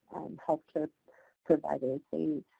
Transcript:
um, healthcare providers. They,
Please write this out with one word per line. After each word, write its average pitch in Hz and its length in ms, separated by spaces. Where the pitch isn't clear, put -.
um, - 320
healthcare 156 420
providers. 147 560
They, 156 320